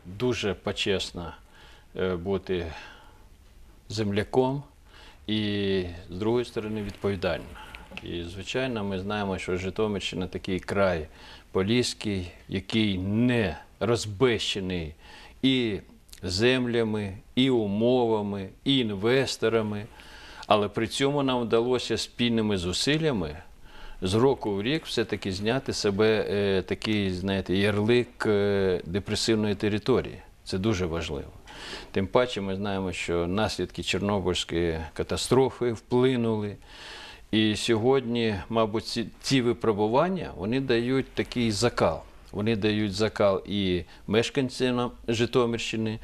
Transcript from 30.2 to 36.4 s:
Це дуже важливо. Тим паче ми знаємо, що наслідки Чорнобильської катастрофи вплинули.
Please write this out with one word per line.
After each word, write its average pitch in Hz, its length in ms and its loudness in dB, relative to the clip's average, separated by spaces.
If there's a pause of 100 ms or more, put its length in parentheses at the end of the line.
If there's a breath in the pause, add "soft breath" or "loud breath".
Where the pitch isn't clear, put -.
Це - 140 -4
дуже 95 280 2
важливо. 78 440 -6 (600 loud breath)
Тим 98 160 0
паче 123 340 2
ми 98 140 -4
знаємо, 95 360 -2
що 87 360 -2
наслідки 92 560 -2
Чорнобильської 87 960 -2 (140)
катастрофи 120 760 0
вплинули. 113 840 0 (760 loud breath)